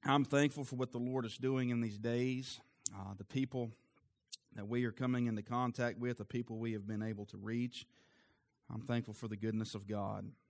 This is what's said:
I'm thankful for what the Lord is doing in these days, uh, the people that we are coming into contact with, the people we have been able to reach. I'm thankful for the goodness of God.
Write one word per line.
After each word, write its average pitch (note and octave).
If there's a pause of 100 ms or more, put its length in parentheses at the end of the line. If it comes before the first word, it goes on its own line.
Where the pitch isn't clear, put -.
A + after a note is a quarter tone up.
I'm C#3
thankful C#3+
for C3
what B2+
the B2
Lord B2
is A2
doing C3
in A#2
these G#2
days, B2 (320)
uh, G2
the G2
people C3 (840)
that G#2
we A#2+
are A2+
coming B2+
into A2
contact A#2+
with, A#2+
the G#2
people A#2
we A2+
have G#2
been G#2+
able G#2+
to G#2+
reach. A#2 (840)
I'm A2+
thankful A#2
for A#2
the G#2+
goodness G#2+
of G2+
God. G#2 (200)